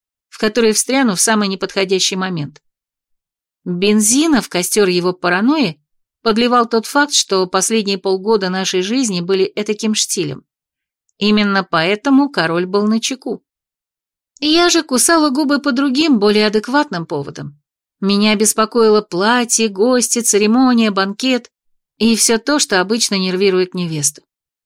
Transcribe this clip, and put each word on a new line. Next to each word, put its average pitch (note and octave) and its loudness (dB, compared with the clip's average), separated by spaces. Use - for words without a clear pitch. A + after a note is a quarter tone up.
в - -20
которые A3 2
встряну B3 0
в E3+ -2
самый G#3 0
неподходящий F#3+ -2
момент. F3 -6
Бензина G#3+ 2
в - -8
костёр F#3+ 0
его F3+ 0
паранойи F#3+ -2
подливал A#3 2
тот A3+ -2
факт, C#4+ 0
что F#3 0
последние G3 -2
полгода F#3+ -2
нашей F#3 -2
жизни G#3+ -2
были F#3+ 0
этаким G#3+ -4
штилем. D#3 -4
Именно G3+ 0
поэтому G#3 2
король E3+ -2
был G3+ 0
начеку. A3+ -4
Я E4 2
же E4 2
кусала D4+ 2
губы C#4 0
по C#4+ -2
другим, C#4 2
более G#3 2
адекватным G#3+ -2
поводам. C#3+ -10
Меня G3+ 2
беспокоило G#3+ 2
платье, A3+ -2
гости, A#3 0
церемония, A3+ 2
банкет G3+ -2
и A3+ 2
всё A3+ 2
то, C#4 -2
что G3 0
обычно G#3+ -2
нервирует F#3 0
невесту. D#3+ -6